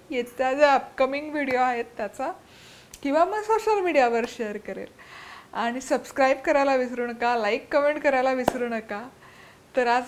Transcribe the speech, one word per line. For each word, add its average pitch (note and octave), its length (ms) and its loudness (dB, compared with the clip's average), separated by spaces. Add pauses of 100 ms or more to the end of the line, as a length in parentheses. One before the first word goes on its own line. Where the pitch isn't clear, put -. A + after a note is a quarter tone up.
येत्या C4 440 -2
ज्या C#4+ 200 6
upcoming C#4 580 -2
video C4+ 280 -2
आहेत A#3+ 260 0 (120)
त्याचा, C4 340 -6 (720)
किंवा D4+ 220 4
मग G#4 160 -2
social A4 380 2
मीडियावर B3+ 480 2
share G#3 300 -8
करेल. F#3+ 300 -12 (680)
आणि A#3+ 280 -4
subscribe C4+ 560 0
करायला C#4 380 2
विसरू A#3+ 320 -2
नका, A#3+ 280 -2
Like, A3+ 360 -2
comment D4 300 2
करायला C4 300 2
विसरू B3 360 -2
नका. A3 420 -8 (640)
तर B3 120 4
आज B3 200 4